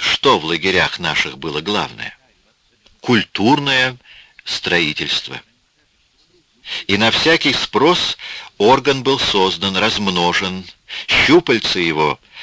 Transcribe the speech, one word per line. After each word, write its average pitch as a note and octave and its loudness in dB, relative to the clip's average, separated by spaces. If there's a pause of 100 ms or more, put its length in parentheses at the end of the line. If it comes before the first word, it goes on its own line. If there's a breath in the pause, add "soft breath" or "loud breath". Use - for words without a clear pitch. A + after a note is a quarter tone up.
что - 2
в D#2 -6
лагерях E2 0
наших D#2 -4
было D2+ -6
главное? E2+ -6 (800)
Культурное B2+ 0 (480 loud breath)
строительство. - -4 (1500 loud breath)
И G2 0
на A2 2
всякий D3+ 2
спрос - 0 (400 loud breath)
орган C3 4
был C3+ 0
создан, F#2+ 0
размножен, F#2 -2 (420 loud breath)
щупальца C3 2
его D2+ 0 (240 loud breath)